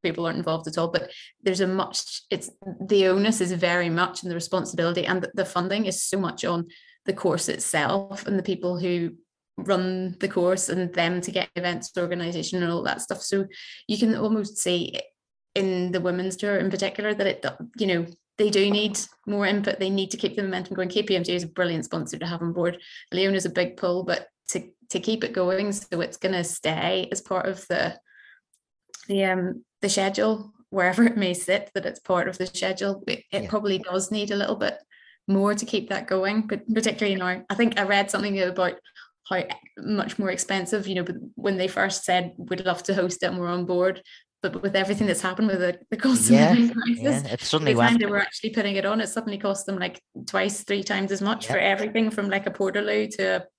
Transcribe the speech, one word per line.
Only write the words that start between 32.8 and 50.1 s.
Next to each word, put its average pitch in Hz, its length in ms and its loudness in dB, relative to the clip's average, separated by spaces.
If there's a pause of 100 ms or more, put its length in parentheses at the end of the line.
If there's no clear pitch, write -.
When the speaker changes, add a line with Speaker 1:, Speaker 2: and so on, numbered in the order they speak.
Speaker 1:
It, - 140 -4 (120)
it 202 120 -2
Speaker 2:
Yeah. 190 40 -8
Speaker 1:
probably 202 300 0
does 185 320 -2
need 208 200 -2
a 202 60 0
little 202 200 0
bit - 200 -2 (500)
more 196 280 4
to 208 100 -4
keep 220 240 -2
that - 180 -4
going, 202 400 0
but - 280 -6
particularly 214 420 2
now. 180 320 -2
I 202 60 -2
think 214 260 2
I 202 40 2
read 196 260 2
something 196 320 0
about 180 320 0 (560)
how 185 120 0 (360)
much 208 400 -2
more 190 120 0
expensive, 190 560 -2
you 190 80 -2
know, 180 80 0
but 175 140 -6 (180)
when 196 220 0
they 185 100 0
first 190 380 0
said, 180 320 0
"We'd 185 280 -6
love 175 200 0
to 196 100 0
host 180 280 0
it 185 40 0
and 180 120 -2
we're 175 100 -2
on 175 160 -2
board," 180 380 0 (380)
but 175 220 -4
with 196 140 0
everything 202 320 2
that's 175 120 2
happened 220 280 0
with 190 100 2
the, 180 220 0 (100)
the 226 60 -4
cost 247 340 4
Speaker 2:
Yeah, 190 220 10
Speaker 1:
of 240 60 8
living 233 160 6
crisis, 233 280 0
Speaker 2:
yeah, 262 300 0
it - 80 -4
suddenly 151 340 2
Speaker 1:
the 117 60 6
time - 140 8
Speaker 2:
went 233 60 6
Speaker 1:
they 208 60 2
were 202 140 2
actually 220 300 -4
putting 202 260 0
it 190 100 0
on, 214 140 0
it 220 80 -4
suddenly 220 300 -4
cost 196 280 -2
them, 196 140 -4
like, 180 200 -6 (260)